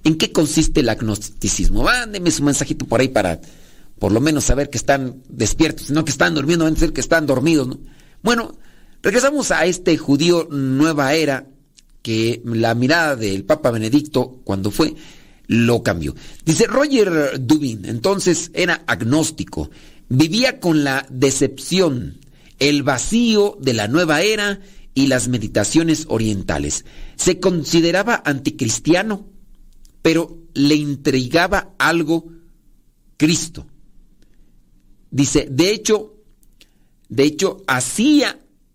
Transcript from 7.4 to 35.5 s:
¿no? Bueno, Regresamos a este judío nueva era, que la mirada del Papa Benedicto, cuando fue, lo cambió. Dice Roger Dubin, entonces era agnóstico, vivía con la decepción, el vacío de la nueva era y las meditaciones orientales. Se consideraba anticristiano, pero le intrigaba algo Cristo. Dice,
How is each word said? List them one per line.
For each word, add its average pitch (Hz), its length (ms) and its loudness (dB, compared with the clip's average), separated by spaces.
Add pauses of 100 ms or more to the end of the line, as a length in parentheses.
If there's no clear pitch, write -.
¿no? 127 120 -10 (440)
Bueno, 226 340 0 (460)
Regresamos 247 480 2
a 160 140 2
este 175 320 0
judío 160 540 2
nueva 139 640 0
era, 147 320 -2 (540)
que 113 440 -2
la 113 300 0
mirada 147 400 2
del 98 280 -4
Papa 127 280 0
Benedicto, 123 720 -2
cuando 98 280 -4
fue, - 240 -2 (520)
lo 117 360 2
cambió. 82 320 -4 (300)
Dice 160 200 2
Roger 208 720 0
Dubin, 120 460 0
entonces 175 680 0
era 175 340 -2
agnóstico, 110 840 -2 (400)
vivía 208 500 2
con 156 240 2
la 135 260 -2
decepción, 135 1120 0 (400)
el 143 240 2
vacío 202 760 0
de 131 140 0
la 104 140 -2
nueva 156 340 2
era 202 380 -2 (340)
y 135 140 2
las 127 200 0
meditaciones 127 840 0
orientales. 95 760 -2 (300)
Se 180 240 0
consideraba 175 840 0
anticristiano, 156 1000 -2 (760)
pero 165 360 0 (160)
le 143 220 2
intrigaba 147 1000 -2
algo 160 480 0 (920)
Cristo. - 500 -2 (1400)
Dice, 139 400 0